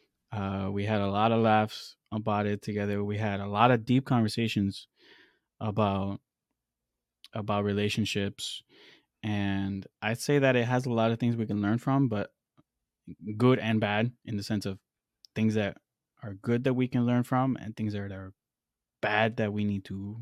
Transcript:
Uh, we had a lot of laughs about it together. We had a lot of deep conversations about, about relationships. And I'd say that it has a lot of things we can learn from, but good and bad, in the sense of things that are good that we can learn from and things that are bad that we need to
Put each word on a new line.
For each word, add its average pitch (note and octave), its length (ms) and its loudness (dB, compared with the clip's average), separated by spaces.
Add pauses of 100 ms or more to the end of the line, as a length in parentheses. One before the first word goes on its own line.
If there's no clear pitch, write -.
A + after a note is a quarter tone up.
(320)
Uh, G2 400 -4
we G2+ 120 -4
had G#2+ 160 0
a G2 100 0
lot G#2 200 2
of A2+ 100 2
laughs G#2+ 540 2 (160)
about G#2+ 360 -2
it G#2 160 -2
together. G2+ 420 -4
We G#2 140 -4
had G2+ 220 -2
a G2+ 60 -6
lot G#2 240 6
of A2+ 140 2
deep B2+ 200 2
conversations A2 840 0 (720)
about, G2+ 600 0 (1120)
about G#2 320 -2
relationships. G#2 1000 -2 (580)
And G2 640 -4 (160)
I'd A2 180 -2
say C#3+ 200 2
that C3+ 160 4
it A#2+ 100 2
has B2+ 200 0
a B2 60 -2
lot A2+ 200 2
of A2+ 80 -4
things A#2+ 160 2
we A2+ 100 -2
can G#2 160 -2
learn G#2 160 2
from, C3+ 300 2
but G#2 240 -4 (1040)
good B2 220 6
and A2 220 0
bad, G#2+ 320 2 (120)
in G#2 120 -6
the G2+ 60 -4
sense G#2 240 -4
of G2 120 -6 (560)
things A2 200 2
that G#2 220 0 (460)
are G2+ 120 -12
good A#2+ 300 -2
that C3 100 2
we B2+ 140 0
can B2 180 2
learn B2 160 2
from C3 380 0
and A2 160 -12
things G#2+ 160 -4
that G2+ 200 -6
are F#2+ 200 -12 (720)
bad A2 340 2
that G#2+ 160 0
we G#2 120 -2
need G2+ 220 -2
to G2+ 360 -10